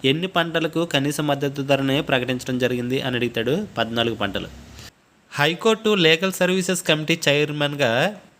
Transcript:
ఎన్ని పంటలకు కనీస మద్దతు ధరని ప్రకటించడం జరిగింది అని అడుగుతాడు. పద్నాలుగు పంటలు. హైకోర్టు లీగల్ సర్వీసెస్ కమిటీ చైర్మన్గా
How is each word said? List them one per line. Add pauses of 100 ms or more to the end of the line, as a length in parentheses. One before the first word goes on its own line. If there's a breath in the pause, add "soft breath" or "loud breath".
ఎన్ని
పంటలకు
కనీస
మద్దతు
ధరని
ప్రకటించడం
జరిగింది
అని
అడుగుతాడు. (100)
పద్నాలుగు
పంటలు. (840 loud breath)
హైకోర్టు
లీగల్
సర్వీసెస్
కమిటీ (100)
చైర్మన్గా (240)